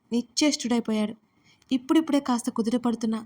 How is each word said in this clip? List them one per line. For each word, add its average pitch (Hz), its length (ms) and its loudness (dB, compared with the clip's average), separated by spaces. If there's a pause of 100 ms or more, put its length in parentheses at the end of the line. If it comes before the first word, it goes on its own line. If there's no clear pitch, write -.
(120)
నిశ్చేష్టుడైపోయాడు. 226 1040 0 (580)
ఇప్పుడిప్పుడే 294 480 2
కాస్త 240 300 -2
కుదుటపడుతున్న 226 760 -2